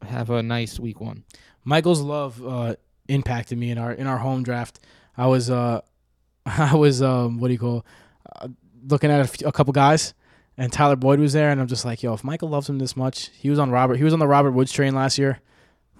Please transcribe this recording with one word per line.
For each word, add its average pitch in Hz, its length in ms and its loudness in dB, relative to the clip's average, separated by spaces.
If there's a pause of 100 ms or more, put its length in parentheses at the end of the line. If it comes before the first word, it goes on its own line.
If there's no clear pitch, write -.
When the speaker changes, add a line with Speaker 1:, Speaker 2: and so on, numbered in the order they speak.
Speaker 1:
have 120 280 -8
a 120 120 0
nice 117 380 -4
week 117 200 -10
one. 110 240 -14 (400)
Speaker 2:
Michael's 156 360 2
Love, 143 460 -6
uh, 120 280 -4 (320)
impacted 127 520 -4
me 120 120 -4
in 117 60 -6
our, 117 160 -6
in 135 140 -8
our 131 100 -2
home 127 260 -4
draft. 120 380 -8 (360)
I 123 100 0
was, 127 240 2
uh, 120 320 0 (320)
<laughs> - 320 -20
I 143 280 2
was, 143 280 4
um, 123 360 0
what 123 100 -2
do 123 40 0
you 120 80 -2
call, 120 240 -4 (560)
uh, - 80 -12 (400)
looking 147 220 2
at 143 100 4
a 135 60 2
few, - 200 -8
a 147 60 0
couple 143 220 2
guys, 143 400 4 (420)
and 127 160 -4
Tyler 143 240 4
Boyd 135 240 4
was 147 140 2
there, 151 160 4
and 139 100 0
I'm 127 60 0
just 120 180 -6
like, 117 180 -6
"Yo, 127 120 -2
if - 100 -8
Michael 160 240 -6
loves 143 200 -4
him 143 100 -4
this 131 180 -6
much," 131 380 -6
he - 160 -4
was 147 80 2
on 139 120 0
Robert, 123 260 2
he 135 80 2
was 160 100 4
on 165 60 2
the 151 60 4
Robert 143 260 4
Woods 131 200 0
train 135 220 0
last 135 240 0
year. 135 220 -2 (600)